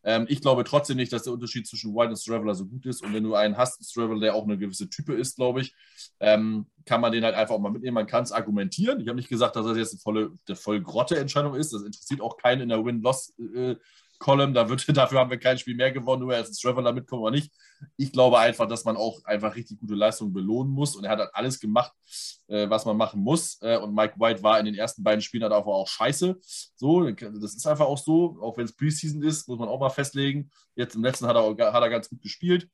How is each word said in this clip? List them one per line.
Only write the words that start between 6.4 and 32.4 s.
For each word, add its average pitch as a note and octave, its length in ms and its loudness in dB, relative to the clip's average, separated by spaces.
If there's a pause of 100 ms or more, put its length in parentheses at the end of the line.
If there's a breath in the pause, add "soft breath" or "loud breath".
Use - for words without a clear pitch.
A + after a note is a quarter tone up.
kann A#2 160 2
man A#2 100 2
den A2+ 140 0
halt A2+ 100 2
einfach A2 200 2
auch G#2 40 -2
mal G2+ 120 -2
mitnehmen. A#2+ 240 -6
Man A2+ 120 0
kann's B2 240 0
argumentieren. A#2 680 -2
Ich A#2+ 80 -4
habe A#2+ 80 -4
nicht B2 120 -8
gesagt, A#2 280 2
dass A2 80 0
das A2+ 120 0
jetzt A2 140 -2
eine G2 80 -16
volle, G#2+ 320 -2 (160)
eine F#2+ 80 -6
voll G#2 260 -2
grotte B2 360 -2
Entscheidung C#3+ 380 0
ist. D#3 180 -4
Das G#2 100 -8
interessiert G#2+ 380 -8
auch - 160 -8
keinen B2+ 240 2
in A#2+ 80 -4
der A2+ 160 0
Win-Loss, A#2+ 540 -2
äh, A#2+ 360 -4 (440 soft breath)
Column. C#3 340 4
Da A#2 160 4
wird, B2+ 180 -2
<laughs> D3 100 4
dafür C3 220 4
haben B2+ 120 4
wir A#2+ 80 -6
kein B2+ 180 2
Spiel B2+ 180 -8
mehr B2+ 160 2
gewonnen, C3 300 -2
nur B2+ 120 -2
er A#2 80 0
ist G#2+ 80 -8
ein - 120 -12
Traveler B2 320 2
mitkommen B2 300 -6
oder A2 80 0
nicht. D3 220 -2 (420 loud breath)
Ich C3+ 160 -4
glaube B2 280 8
einfach, A#2 280 4
dass A2+ 160 -6
man A2 140 -2
auch A2 260 -4
einfach G#2+ 320 -2
richtig A2+ 240 -14
gute G#2 160 -6
Leistungen G#2+ 380 0
belohnen A2 380 0
muss. C#3 260 -2
Und G2+ 80 -10
er A2 60 -2
hat G#2 80 0
halt G#2+ 120 -2
alles C3 300 -4
gemacht, A2+ 320 0 (540 loud breath)
äh, G#2 220 0
was A2 140 2
man G#2+ 140 0
machen G#2+ 240 0
muss. D3 400 0
Äh, A2+ 160 2
und G#2 180 -4
Mike G#2+ 220 2
White A2 260 2
war G#2+ 160 6
in G#2+ 60 0
den G#2+ 100 -4
ersten G#2+ 280 -6
beiden G#2+ 180 4
Spielen A2+ 220 -6
halt G#2+ 100 2
einfach G#2 180 2
auch F#2+ 160 0
scheiße. F3+ 500 0 (380 loud breath)
So, D#3+ 340 4
das G#2 460 -8
ist - 100 -12
einfach D3+ 200 4
auch C3+ 120 0
so. E3 440 2
Auch A2+ 160 -6
wenn's A#2 180 -4
Preseason D3+ 480 -2
ist, D#3 240 -2
muss B2 100 -8
man A2+ 120 -6
auch B2+ 100 -4
mal C3+ 100 2
festlegen. C#3 640 -2 (240 soft breath)
Jetzt B2 220 -6
im A2 60 -2
letzten B2+ 220 -2
hat A#2 120 4
er, A2 360 4
hat A#2+ 80 4
er A#2 80 4
ganz A#2 200 -2
gut A#2+ 120 -16
gespielt. F3 520 0